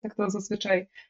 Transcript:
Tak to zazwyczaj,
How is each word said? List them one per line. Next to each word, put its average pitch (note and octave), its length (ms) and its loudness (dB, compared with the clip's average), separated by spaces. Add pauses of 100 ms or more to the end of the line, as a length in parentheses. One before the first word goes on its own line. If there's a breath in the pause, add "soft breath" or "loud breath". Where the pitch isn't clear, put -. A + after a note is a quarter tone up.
Tak G#3+ 120 -8
to G3+ 160 0
zazwyczaj, G3 580 0 (220 soft breath)